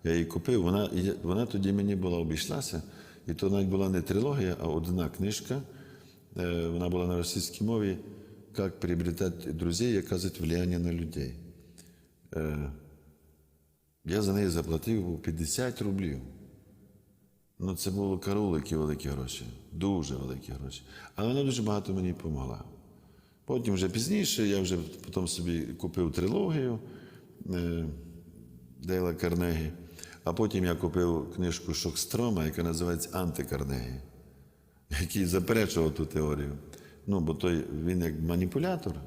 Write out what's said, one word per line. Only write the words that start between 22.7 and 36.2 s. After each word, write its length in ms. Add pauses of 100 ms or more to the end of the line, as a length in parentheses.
Потім 300
вже 140
пізніше, 580
я 140
вже 180 (260)
потім 240
собі 320
купив 520
трилогію, 680 (720)
е, 360 (960)
Дейла 320
Карнегі, 560 (540)
а 80
потім 320
я 100
купив 600
книжку 400
Шокстрома, 720
яка 180
називається 500
"Антикарнегі", 880 (1000)
який 260
заперечував 680
ту 120
теорію. 460 (540)